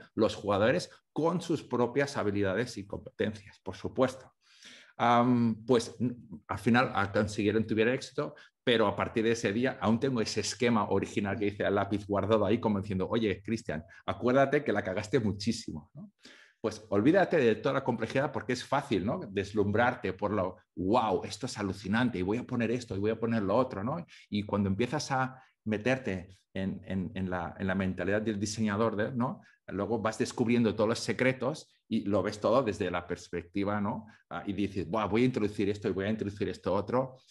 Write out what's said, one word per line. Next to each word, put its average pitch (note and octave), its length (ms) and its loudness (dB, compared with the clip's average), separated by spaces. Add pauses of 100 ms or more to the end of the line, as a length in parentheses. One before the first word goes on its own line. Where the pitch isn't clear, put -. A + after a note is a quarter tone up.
(140)
los A2 220 2
jugadores G#2 540 2 (240)
con E3 280 0
sus - 220 -2
propias B2 540 0
habilidades G2+ 600 0
y G2 80 -10
competencias, - 760 -6
por F#2+ 120 -10
supuesto. - 580 -2 (640)
Am, A#2+ 680 4
pues, A#2+ 340 4
n-, B2+ 160 0 (320)
al - 120 -6
final, B2 340 4
ah, G2+ 180 0
consiguieron, G#2 540 2
tuvieron A2 280 2
éxito, - 420 -6 (280)
pero A2+ 240 6
a G2 80 0
partir G#2 280 0
de A#2 80 4
ese A2+ 200 0
día B2+ 300 0
aún A2+ 180 4
tengo B2+ 220 0
ese G#2 200 -2
esquema A2+ 480 2
original G2 480 0
que G2+ 100 0
hice G2 180 -2
a F#2+ 60 2
lápiz G2+ 340 0
guardado G2+ 400 2
ahí, A2 140 2
como G#2 200 0
diciendo, F#2 300 -2
"Oye, G#2+ 340 0
Cristian, E2 400 -6 (220)
acuérdate C3 580 2
que A#2 80 0
la G2+ 120 0
cagaste G2 360 0
muchísimo", G2+ 720 -4
¿no? G3+ 180 -16 (500)
Pues G#2 280 -6
olvídate D#3+ 480 4
de A#2 180 6
toda C#3 180 -2
la C3+ 100 0
complejidad C3 480 0
porque B2 220 -4
es B2 100 -6
fácil, A#2 420 0
¿no? E3 140 -2
Deslumbrarte G2+ 960 0
por G2+ 180 -2
lo, F#2+ 260 -2 (180)
"Guau, G2+ 480 2
esto G#2+ 240 -8
es - 100 -8
alucinante G2+ 640 -2
y - 20 0
voy G2+ 160 0
a B2 60 -6
poner A#2+ 260 -2
esto A#2+ 260 -4
y G2 40 -4
voy G#2+ 120 0
a A2 80 -4
poner A#2 220 0
lo G2 140 0
otro", B2+ 280 0
¿no? D#3+ 220 -6 (240)
Y G#2 140 -2
cuando G2+ 260 0
empiezas A#2+ 420 -2
a C3 320 -4 (220)
meterte G#2+ 720 -2 (160)
en, F#2+ 320 -4
en, F#2 300 -4
en F#2+ 140 -4
la, F2 280 -6
en G2 80 -6
la F#2+ 100 0
mentalidad F#2+ 460 0
del G#2+ 180 -2
diseñador, G#2 560 0
de, A2+ 160 -2
¿no? B2+ 300 -4 (260)
Luego G2 320 -2
vas G#2+ 200 -4
descubriendo A#2 560 2
todos G#2+ 140 2
los A#2 100 0
secretos B2+ 760 -2 (140)
y A2 180 -2
lo G2 160 2
ves G#2 180 -2
todo A2 220 4
desde F#2+ 300 -2
la F2 160 -4
perspectiva, G2+ 760 -4
¿no? B2 240 -4 (240)
Ah, E2+ 160 -8
y G2+ 80 -4
dices, F#2+ 340 -4
"Buah, G#2 200 -2
voy A2 160 2
a - 20 4
introducir G#2 440 0
esto G#2 180 -4
y F#2+ 60 0
voy F#2+ 120 -2
a G#2 40 -2
introducir G2+ 380 -4
esto F#2 260 -4
otro", A2 440 -2 (140)